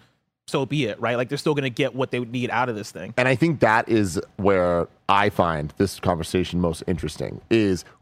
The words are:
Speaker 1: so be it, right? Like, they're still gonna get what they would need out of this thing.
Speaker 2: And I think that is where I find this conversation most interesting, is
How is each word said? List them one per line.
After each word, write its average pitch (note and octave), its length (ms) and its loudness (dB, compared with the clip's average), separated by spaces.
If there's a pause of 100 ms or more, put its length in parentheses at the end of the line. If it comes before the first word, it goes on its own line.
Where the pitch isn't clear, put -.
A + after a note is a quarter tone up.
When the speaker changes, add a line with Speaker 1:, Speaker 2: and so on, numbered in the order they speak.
(460)
Speaker 1:
so C#3 200 -2
be C#3+ 180 -2
it, G2+ 160 -6
right? A#2 160 -2
Like, B2 120 -2
they're C#3+ 100 -6
still D3+ 160 0
gonna C3+ 160 -2
get B2+ 240 -2
what B2+ 180 -4
they B2+ 80 -2
would A#2 100 -8
need B2 200 -4
out A#2+ 180 0
of A2+ 80 -4
this G2+ 160 -10
thing. F#2 240 -12
Speaker 2:
And B2+ 100 2
I C3 100 4
think D#3+ 240 2
that A2+ 280 4
is G2+ 320 2 (160)
where F2+ 500 2 (220)
I G2+ 200 4
find D#2+ 480 0
this G2 220 0
conversation F2 640 -2
most E2 260 -2
interesting, D2+ 540 -6 (100)
is G2+ 340 2 (180)